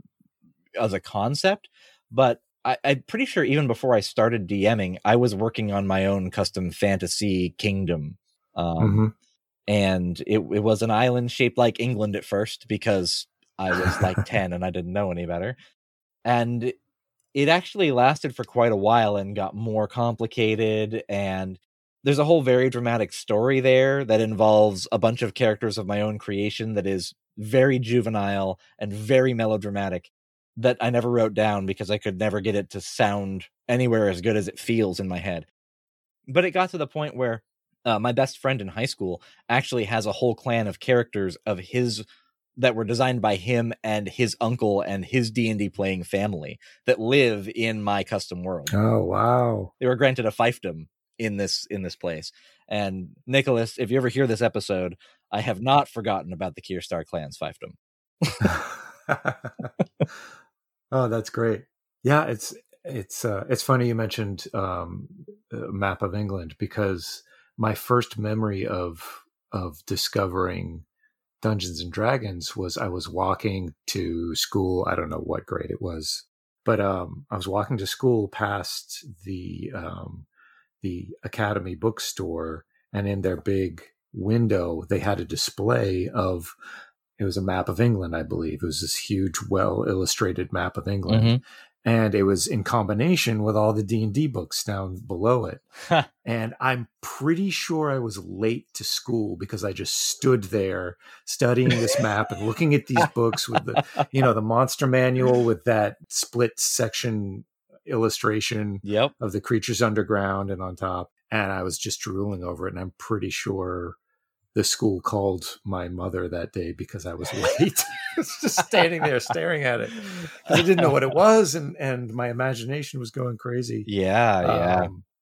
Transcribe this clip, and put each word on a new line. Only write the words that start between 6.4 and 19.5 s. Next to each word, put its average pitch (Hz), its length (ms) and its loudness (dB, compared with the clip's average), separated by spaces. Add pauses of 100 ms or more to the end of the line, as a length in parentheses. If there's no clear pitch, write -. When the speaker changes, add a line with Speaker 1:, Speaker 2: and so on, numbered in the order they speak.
Speaker 1:
fantasy 92 840 0
kingdom. 87 600 -2 (380)
Um, 85 220 0
Speaker 2:
Mm-hmm. 107 300 4 (600)
Speaker 1:
and 95 540 2
it, 107 180 2
it 104 240 -2
was 107 200 4
an 113 80 0
island 120 400 2
shaped - 260 2
like 120 220 4
England 107 360 0
at - 100 -4
first - 420 -4
because 101 580 0 (320)
I 92 140 -2
was, 90 300 0
like, 92 160 2
Speaker 2:
<laughs> 101 80 0
Speaker 1:
ten 95 280 -2
and 87 100 -4
I 92 60 -2
didn't 87 240 -6
know 101 180 0
any 87 140 -4
better. 90 320 -6 (680)
And 120 480 0 (640)
it 143 160 2
actually 175 420 2
lasted 127 440 4
for 123 80 -6
quite 120 280 4
a 104 60 2
while 104 400 4
and 98 180 -6
got 98 200 -4